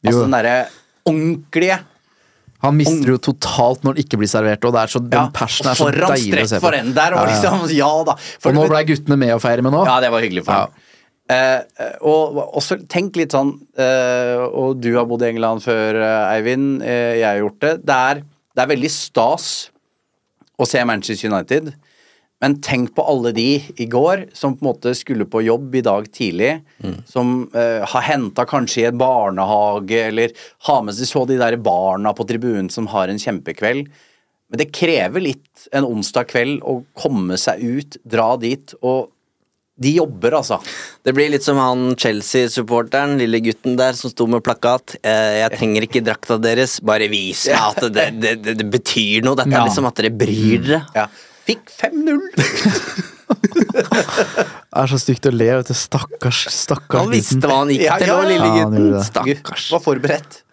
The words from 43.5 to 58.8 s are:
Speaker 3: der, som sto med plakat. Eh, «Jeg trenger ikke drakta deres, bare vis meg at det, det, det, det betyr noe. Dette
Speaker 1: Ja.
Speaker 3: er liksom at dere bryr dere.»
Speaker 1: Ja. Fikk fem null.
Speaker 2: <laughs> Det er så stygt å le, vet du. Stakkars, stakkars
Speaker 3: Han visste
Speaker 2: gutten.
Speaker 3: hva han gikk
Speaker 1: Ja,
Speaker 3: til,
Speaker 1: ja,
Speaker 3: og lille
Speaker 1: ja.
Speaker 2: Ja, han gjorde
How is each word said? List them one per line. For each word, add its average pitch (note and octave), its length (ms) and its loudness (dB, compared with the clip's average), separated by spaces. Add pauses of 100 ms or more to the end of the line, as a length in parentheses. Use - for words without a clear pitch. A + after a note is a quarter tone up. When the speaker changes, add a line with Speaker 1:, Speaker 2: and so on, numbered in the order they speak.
Speaker 3:
der, B2+ 160 2
som B2 160 -8
sto A#2 160 0
med A#2 160 0
plakat. A#2+ 600 -2
Eh, G#2+ 460 2
«Jeg A2 100 -4
trenger A2 280 2
ikke A#2 180 0
drakta A2+ 340 -2
deres, A#2 420 0
bare G#2+ 280 2
vis G2 380 -4
meg C3 100 2
at A2 360 0
det, G#2+ 280 0
det, A2+ 220 -2
det, A2 160 -4
det G#2+ 120 -4
betyr A2 540 0
noe. C3 120 2
Dette C3 140 0
Speaker 1:
Ja. C3 140 4
Speaker 3:
er - 40 2
liksom D3 180 0
at A#2+ 80 -4
dere A2 160 0
bryr G#2+ 560 2
dere.» D3 280 0
Speaker 1:
Ja. G#2+ 120 0 (440)
Fikk - 200 -6
fem D4+ 340 -4
null. D4+ 180 0 (140)
Speaker 2:
<laughs> - 0 - (960)
Det - 1500 -2
er C3 120 2
så C3+ 100 2
stygt - 260 0
å C3 80 4
le, A2+ 140 4 (100)
vet B2+ 120 -4
du. B2+ 60 -2
Stakkars, - 720 -4
stakkars - 540 -2
Speaker 3:
Han A3 80 -2
visste C3 260 0
Speaker 2:
gutten. C#3+ 120 2
Speaker 3:
hva C3+ 80 4
han C#3+ 140 2
gikk C3+ 120 2
Speaker 1:
Ja, D3+ 140 2
Speaker 3:
til, F3+ 120 2
Speaker 1:
ja, - 80 4
Speaker 3:
og - 100 2
lille - 180 2
Speaker 1:
ja. A2 100 2
Speaker 2:
Ja, A2 80 4
han G#2+ 120 0
gjorde G#2 40 4